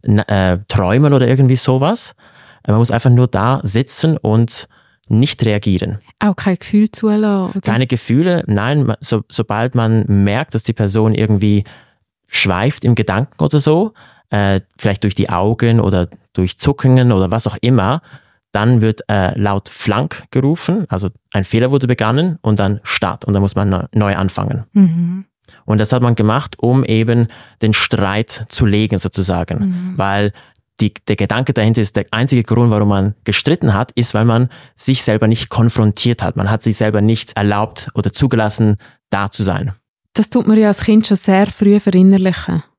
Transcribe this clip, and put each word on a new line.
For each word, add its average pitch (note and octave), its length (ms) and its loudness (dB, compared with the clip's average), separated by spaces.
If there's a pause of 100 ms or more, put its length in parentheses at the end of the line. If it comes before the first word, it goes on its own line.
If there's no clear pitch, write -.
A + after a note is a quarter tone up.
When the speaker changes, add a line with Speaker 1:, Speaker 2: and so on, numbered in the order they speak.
Speaker 1:
n-, G#2 160 2
äh, F#2+ 400 0 (100)
träumen B2 460 2
oder B2+ 120 2
irgendwie C3 300 2
sowas. C#3 580 -2 (500)
Äh, G#2 80 0
man G#2+ 80 2
muss A#2+ 100 2
einfach A#2 180 0
nur B2 200 4
da A#2 340 0
sitzen C3+ 560 0
und A2 500 -2 (400)
nicht A#2 380 0
reagieren. G#2 540 -2 (180)
Speaker 2:
Auch G#3 180 0
kein F#3 200 -2
Gefühl G#3+ 340 0
zulassen, G#3 640 -2
oder? G3 100 -6
Speaker 1:
Keine B2+ 240 0
Gefühle, D#3 600 0
nein. A#2+ 380 0
Ma-, A2 160 -2
so-, A2 300 -2
sobald A2+ 440 -4
man A2 340 2
merkt, G2+ 460 0
dass A#2 100 -2
die A#2 100 -2
Person G#2+ 400 0
irgendwie G#2 500 0 (640)
schweift G2 560 -2
im A#2+ 100 4
Gedanken G#2 480 -2
oder D3+ 160 0
so, E3 340 0 (380)
äh, G2 300 0 (180)
vielleicht G2+ 260 -2
durch G#2 100 -2
die - 160 -2
Augen A2 500 0
oder F2+ 280 0 (240)
durch F#2 260 -4
Zuckungen C3 540 2
oder F#2+ 180 2
was A2+ 160 -2
auch - 140 -6
immer, B2 420 0 (500)
dann A2 280 2
wird, A2 280 0
äh, G2+ 300 0
laut G2+ 300 -2
Flank - 600 -4
gerufen, E3 580 -2
also F#2+ 220 -4 (220)
ein G2+ 120 -2
Fehler A#2 260 0
wurde C3 160 0
begangen B2+ 560 0
und A2 160 0
dann G2+ 240 -2
Start - 420 -6
und G2+ 80 -2
dann G2 100 2
muss G2 120 -2
man G2+ 140 0
neu, F#2 140 0 (120)
neu G2+ 220 2
anfangen. G2 560 -4
Speaker 2:
Mhm. F3 520 2 (400)
Speaker 1:
Und G#2+ 140 0
das G#2+ 140 0
hat B2 100 2
man A#2+ 120 2
gemacht, A2+ 440 -2
um B2 260 0
eben A2+ 420 2 (360)
den A2 100 2
Streit G#2+ 760 -2
zu - 180 0
legen G#2 320 0
sozusagen, F2+ 600 -4
Speaker 2:
Mhm. F#3 400 -4
Speaker 1:
weil G2+ 340 0 (480)
die, G#2+ 140 0 (140)
der G#2 80 0
Gedanke A2 360 -2
dahinter A2 300 2
ist, - 140 -2
der G2+ 140 -2
einzige A#2+ 320 0
Grund, A#2 280 2
warum G#2 180 2
man G2+ 260 0 (100)
gestritten C#3 500 0
hat, A2 180 -2
ist, A#2+ 220 -2
weil A2 100 2
man A#2+ 240 2 (280)
sich - 260 0
selber A2 260 2
nicht A2+ 200 -2
konfrontiert A2+ 720 0
hat. F#2 140 -4
Man G2 140 -2
hat A2+ 120 -2
sich A2 140 0
selber G#2+ 260 0
nicht A2 340 0
erlaubt G#2 580 -2
oder - 180 -2
zugelassen, A2 640 0 (320)
da G2+ 200 -4
zu - 120 -4
sein. F#2+ 300 -4 (420)
Speaker 2:
Das G#3+ 160 0
tut B3 180 0
man G#3+ 100 4
ja G#3+ 100 4
als G3+ 120 0
Kind G#3+ 260 2
schon G3+ 120 2
sehr G3 300 2
früh G3+ 300 2
verinnerlichen. F#3 840 2 (160)